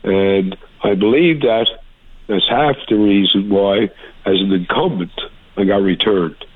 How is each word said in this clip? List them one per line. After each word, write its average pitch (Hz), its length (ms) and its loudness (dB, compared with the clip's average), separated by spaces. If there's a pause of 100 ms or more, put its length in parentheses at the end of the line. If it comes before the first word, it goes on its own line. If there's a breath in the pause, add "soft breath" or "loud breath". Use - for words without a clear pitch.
And 95 540 0 (260)
I 101 120 0
believe 139 480 2
that 113 240 0 (600)
that's 98 220 0
half 139 280 0 (120)
the 110 80 2
reason 101 520 2
why, 98 360 2 (400 loud breath)
as 95 160 0
an 98 120 0
incumbent, 95 600 -2 (440)
I 98 80 0
got 98 180 0
returned. 92 640 -2 (120)